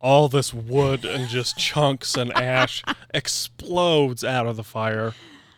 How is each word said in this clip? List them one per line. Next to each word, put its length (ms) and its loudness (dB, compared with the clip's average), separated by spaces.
all 280 6
this 260 0
wood 500 0
and 240 -4
just 280 -4
<laughs> 20 -8
chunks 580 0
and 160 -2
ash 480 0
explodes 1120 0
out 240 0
of 80 -4
the 80 -8
fire. 500 -4